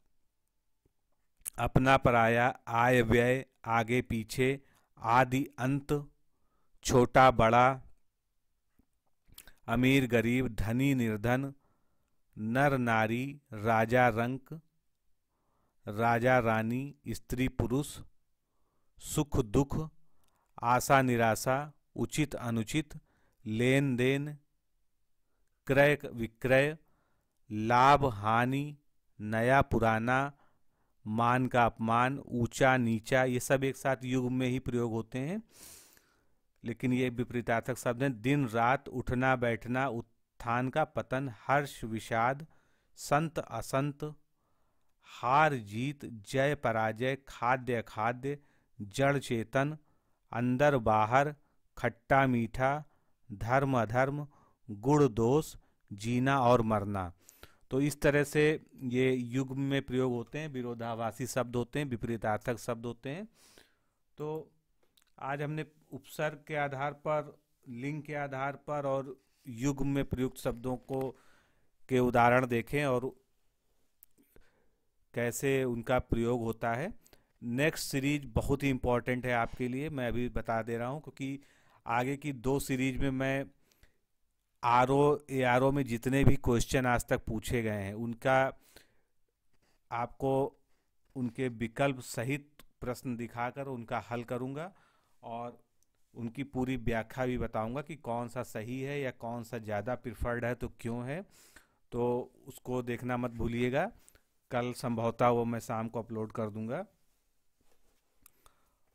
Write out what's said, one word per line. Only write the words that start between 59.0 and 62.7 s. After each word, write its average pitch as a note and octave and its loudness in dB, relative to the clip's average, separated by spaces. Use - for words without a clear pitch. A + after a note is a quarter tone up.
युग B2+ -2
में C#3 0
प्रयोग B2+ 0
होते A#2+ -6
हैं, D#3 -8
विरोधाभासी A#2 -6
शब्द A#2+ -2
होते A#2+ -2
हैं, D3 -2
विपरीतार्थक A#2 -4
शब्द A2+ -8